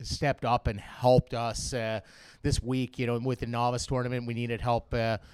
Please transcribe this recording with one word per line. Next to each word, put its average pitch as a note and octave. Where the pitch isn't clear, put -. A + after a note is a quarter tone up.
stepped C3+
up A#2+
and G#2
helped -
us, A#2
uh, A2
this C#3+
week. B2+
You B2
know, A#2+
with B2
the A#2+
novice A#2+
tournament, B2
we A#2
needed A#2
help, A#2
uh, A2+